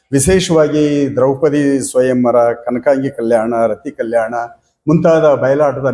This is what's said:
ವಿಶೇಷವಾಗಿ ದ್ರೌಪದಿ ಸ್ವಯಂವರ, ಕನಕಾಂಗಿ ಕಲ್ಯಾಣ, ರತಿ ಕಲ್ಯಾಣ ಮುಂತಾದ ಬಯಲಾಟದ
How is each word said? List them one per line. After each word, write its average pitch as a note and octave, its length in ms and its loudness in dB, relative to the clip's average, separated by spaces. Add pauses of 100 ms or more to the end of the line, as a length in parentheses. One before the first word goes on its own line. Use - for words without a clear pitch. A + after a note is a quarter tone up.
(120)
ವಿಶೇಷವಾಗಿ D3+ 1040 0
ದ್ರೌಪದಿ C#3 760 0
ಸ್ವಯಂವರ, B2 600 2
ಕನಕಾಂಗಿ C3 580 -2
ಕಲ್ಯಾಣ, A#2 440 -2 (120)
ರತಿ A2 240 -6
ಕಲ್ಯಾಣ A#2 440 -4 (540)
ಮುಂತಾದ D#3+ 460 4
ಬಯಲಾಟದ C3+ 600 0